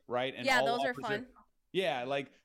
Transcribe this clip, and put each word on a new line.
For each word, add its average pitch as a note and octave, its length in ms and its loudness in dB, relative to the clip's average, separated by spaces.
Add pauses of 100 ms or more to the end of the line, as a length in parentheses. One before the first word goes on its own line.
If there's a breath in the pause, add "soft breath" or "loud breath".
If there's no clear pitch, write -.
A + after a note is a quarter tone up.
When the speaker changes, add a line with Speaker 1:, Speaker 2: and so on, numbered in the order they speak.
Speaker 1:
right? B2 280 0
And A#2+ 100 -6
Speaker 2:
Yeah, C4 140 4
Speaker 1:
all - 60 4
Speaker 2:
those A#3+ 200 0
are B3+ 60 0
Speaker 1:
offers B3 140 -6
Speaker 2:
fun. G#3+ 200 -4 (460)
Speaker 1:
Yeah, D#3 320 0
like, C#3 240 -2 (180 soft breath)